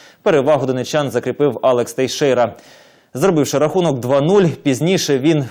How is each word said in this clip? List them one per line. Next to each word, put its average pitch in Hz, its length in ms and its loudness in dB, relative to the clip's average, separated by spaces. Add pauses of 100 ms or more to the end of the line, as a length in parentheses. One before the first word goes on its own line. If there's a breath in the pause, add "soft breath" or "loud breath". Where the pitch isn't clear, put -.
(220 loud breath)
перевагу 143 440 2
донечан 127 460 -4
закріпив 123 500 -2
Алекс 120 320 0
Тейшейра. 127 600 0 (580 loud breath)
Зробивши 147 440 0
рахунок 151 420 0
два 127 220 0
нуль, 185 240 4 (180)
пізніше 143 560 0
він 147 320 2